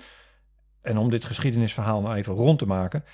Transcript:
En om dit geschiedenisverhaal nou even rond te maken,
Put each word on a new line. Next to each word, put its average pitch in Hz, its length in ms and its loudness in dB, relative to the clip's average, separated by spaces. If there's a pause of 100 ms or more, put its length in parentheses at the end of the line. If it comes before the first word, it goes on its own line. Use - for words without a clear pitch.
(800)
En 110 180 -2
om 113 120 2
dit 117 140 0
geschiedenisverhaal 113 760 0
nou 107 140 -2
even 101 200 -4
rond 139 240 4
te 113 80 -4
maken, 95 480 -2